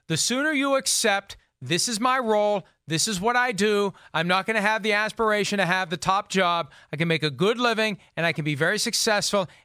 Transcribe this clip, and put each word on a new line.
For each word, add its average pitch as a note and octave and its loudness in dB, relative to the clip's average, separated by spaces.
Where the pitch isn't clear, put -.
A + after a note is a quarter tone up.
The D#3+ -2
sooner C#4+ 0
you C#4 0
accept, G#3+ -2
"This D#3 -2
is A3+ -4
my B3+ 0
role, G#3 0
this D#3 -2
is F#3+ -4
what A#3+ 2
I B3 2
do. G3+ 0
I'm E3 0
not F#3 2
gonna A3 0
have G#3+ 0
the G#3 0
aspiration G#3 0
to F#3 2
have F#3 0
the F3 -4
top F#3+ 0
job. F3 0
I D3+ -8
can E3 0
make E3 0
a D3+ 0
good F#3+ 0
living, A3 0
and E3 0
I E3 0
can D#3 -6
be D3 -2
very E3+ 0
successful G#3 0